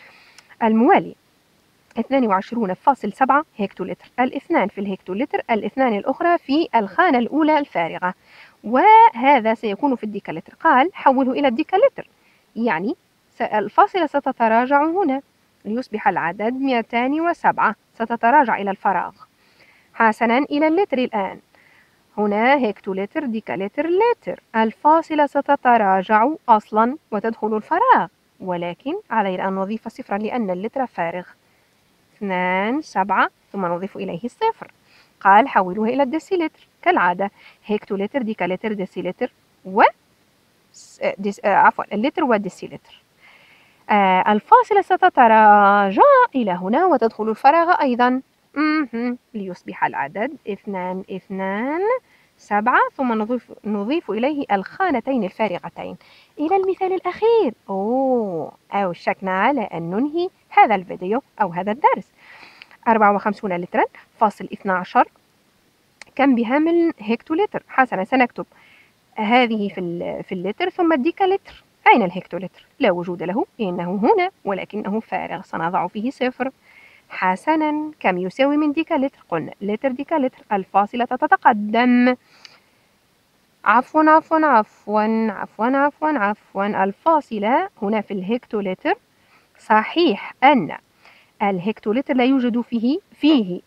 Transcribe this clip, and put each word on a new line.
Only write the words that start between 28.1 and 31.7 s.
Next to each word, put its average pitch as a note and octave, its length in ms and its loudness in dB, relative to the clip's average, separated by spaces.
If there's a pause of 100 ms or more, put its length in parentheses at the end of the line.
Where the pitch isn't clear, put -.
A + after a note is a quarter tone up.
ولكن F3 540 -6 (160)
علينا G3 380 -2
أن F#3+ 60 -4
نضيف G3 340 -6
صفرا G3+ 300 -8
لأن A3 320 -6
اللتر G3 360 -6
فارغ. F3 380 -8 (920)